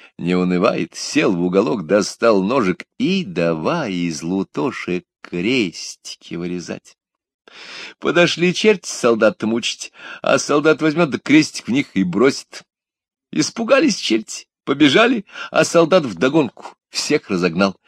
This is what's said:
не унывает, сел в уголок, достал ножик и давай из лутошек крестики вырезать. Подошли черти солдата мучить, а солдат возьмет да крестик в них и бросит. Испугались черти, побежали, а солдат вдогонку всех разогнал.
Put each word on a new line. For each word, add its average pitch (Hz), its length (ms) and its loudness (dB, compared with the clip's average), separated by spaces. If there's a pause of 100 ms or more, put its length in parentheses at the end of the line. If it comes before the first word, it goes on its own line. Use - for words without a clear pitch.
(160)
не 85 180 -2
унывает, 90 600 0
сел 143 400 -2
в 85 80 -2
уголок, 98 440 0
достал 101 560 2
ножик 101 440 -2 (120)
и 180 260 -2
давай 90 680 -2
из 87 300 -4
лутошек 95 840 -4 (160)
крестики - 1120 -6
вырезать. 87 640 -10 (1000)
Подошли 170 560 2
черти 214 340 0
солдата 110 580 2
мучить, - 460 -4 (300)
а - 160 2
солдат 147 440 0
возьмет 156 280 2
да 120 80 -4
крестик - 500 2
в 110 40 -2
них 135 240 -2
и 98 80 2
бросит. 101 580 0 (680)
Испугались - 640 0
черти, - 520 -4 (160)
побежали, 170 600 2 (260)
а - 140 2
солдат 170 400 4
вдогонку 127 720 -2 (140)
всех - 400 -2
разогнал. 90 460 0 (100)